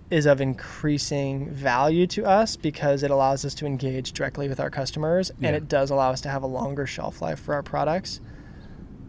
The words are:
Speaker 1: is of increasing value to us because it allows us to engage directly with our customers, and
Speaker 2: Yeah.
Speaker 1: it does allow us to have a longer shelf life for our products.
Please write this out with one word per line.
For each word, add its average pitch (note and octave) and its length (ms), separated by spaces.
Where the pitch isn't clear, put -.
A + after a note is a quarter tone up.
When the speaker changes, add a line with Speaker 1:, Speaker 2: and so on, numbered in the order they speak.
Speaker 1:
is D#3 160
of C#3 160
increasing C#3 1080
value C#3+ 560
to G#3 180
us G#3 300
because C#3+ 480
it C#3+ 80
allows C3+ 340
us C#3 100
to D3+ 100
engage C3 480
directly C#3+ 340
with C3+ 120
our C#3+ 100
customers, D#3 600
and - 120
Speaker 2:
Yeah. D#3+ 100
Speaker 1:
it D3+ 160
does C#3 240
allow C3+ 200
us C3 100
to - 80
have C3+ 140
a C3+ 40
longer C#3 400
shelf - 340
life D3+ 180
for - 140
our C#3+ 80
products. D3 600